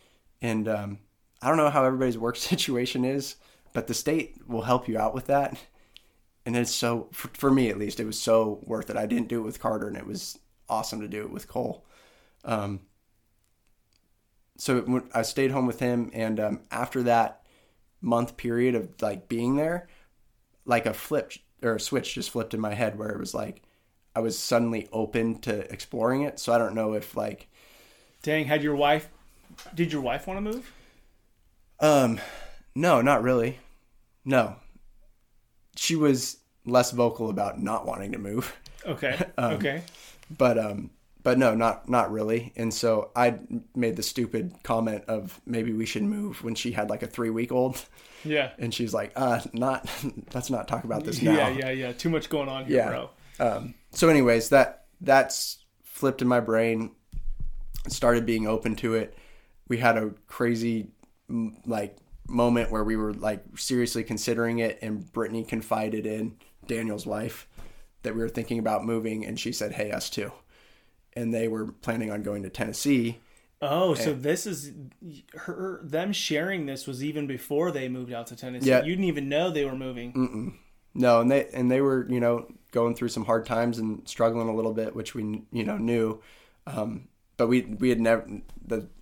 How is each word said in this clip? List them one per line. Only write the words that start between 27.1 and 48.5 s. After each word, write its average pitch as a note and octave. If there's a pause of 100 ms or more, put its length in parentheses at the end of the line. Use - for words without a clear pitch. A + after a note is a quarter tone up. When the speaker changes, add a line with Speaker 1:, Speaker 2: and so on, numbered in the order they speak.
Speaker 1:
like, G#2+ (760)
Speaker 2:
Dang, D3+
had D3+
your D3
wife, D3 (640)
did E3
your D3
wife B2+
wanna F#3+
move? A3+ (1080)
Speaker 1:
Um, C3+ (560)
no, D3
not B2
really. B2+ (680)
No. B2 (1200)
She -
was C#3+ (280)
less B2
vocal A#2
about G2+
not G#2
wanting G2
to -
move. G#2 (300)
Speaker 2:
Okay. C#3 (100)
Speaker 1:
<laughs> -
Um, A#2+
Speaker 2:
Okay. D3+ (480)
Speaker 1:
but, B2+
um, G#2 (320)
but B2
no, B2+
not, A2+
not A#2
really. A2
And A2+
so A2
I A#2+ (360)
made A#2
the G#2+
stupid -
comment A2+
of, G#2
"Maybe A#2
we A2+
should -
move," G#3
when A2+
she A#2+
had, G#2+
like, A2
a A2
three-week-old. B2 (380)
Speaker 2:
Yeah. D3